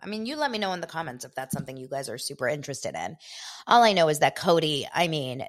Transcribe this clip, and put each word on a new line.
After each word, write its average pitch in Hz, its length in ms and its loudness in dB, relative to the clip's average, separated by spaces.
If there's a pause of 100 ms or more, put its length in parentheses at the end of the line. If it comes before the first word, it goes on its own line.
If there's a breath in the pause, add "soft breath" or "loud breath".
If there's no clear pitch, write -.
I - 60 -14
mean, 214 180 -8
you 269 120 -6
let 294 140 0
me 226 80 -4
know 196 140 -2
in 180 80 -6
the 170 60 -8
comments 156 380 -8
if 131 100 -16
that's 131 180 -8
something 135 240 -8
you 131 120 -14
guys 135 200 -6
are 113 80 -8
super 131 320 -4
interested 147 460 -6
in. 87 240 -8 (480 loud breath)
All 240 160 8
I 220 100 6
know 170 160 6
is 151 120 2
that 139 160 4
Cody, 156 540 2
I 170 180 2
mean, 135 400 -4